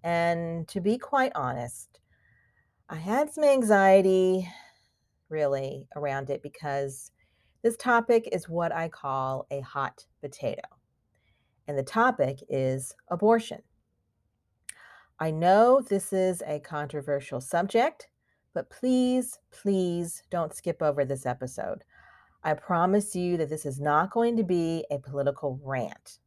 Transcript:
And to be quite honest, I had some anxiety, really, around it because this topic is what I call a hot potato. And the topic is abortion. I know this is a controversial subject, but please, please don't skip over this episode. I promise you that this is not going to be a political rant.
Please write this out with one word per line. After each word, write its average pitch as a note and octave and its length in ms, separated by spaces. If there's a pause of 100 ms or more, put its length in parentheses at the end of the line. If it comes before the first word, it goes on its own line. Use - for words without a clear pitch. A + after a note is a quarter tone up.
And E3+ 640
to G3 120
be G#3+ 180
quite C4 360
honest, B2 640 (880)
I D3 60
had A3 380
some D#4 100
anxiety, F#3+ 1040 (840)
really, C#3 680
around C#3 340
it C3+ 140
because C#3 680 (540)
this A3+ 120
topic A#3 540
is - 180
what E3+ 220
I E3 180
call C3+ 640
a C#3 120
hot - 440 (140)
potato. C#3 420 (1040)
And C#3+ 100
the C3+ 60
topic A3 560 (100)
is C3 460 (160)
abortion. A3 520 (1600)
I D#3+ 140
know G3+ 480
this G3 320
is F#3 340
a D3+ 140
controversial C#3 800
subject, G3+ 680 (460)
but - 160
please, B3+ 680 (100)
please F3 800
don't E3 240
skip - 280
over C#3+ 220
this C3 220
episode. - 560 (640)
I D#3 100
promise F#3 640
you F3 220
that D3+ 120
this D#3 160
is C#3 140
not D3+ 320
going A#3 240
to A3 80
be E3 440
a C#3+ 120
political C#3 640
rant. - 640